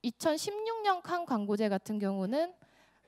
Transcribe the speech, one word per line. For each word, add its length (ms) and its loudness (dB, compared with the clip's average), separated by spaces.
이천십육 800 -2
년 200 2
칸 240 -4
광고제 440 0
같은 300 -2
경우는 540 0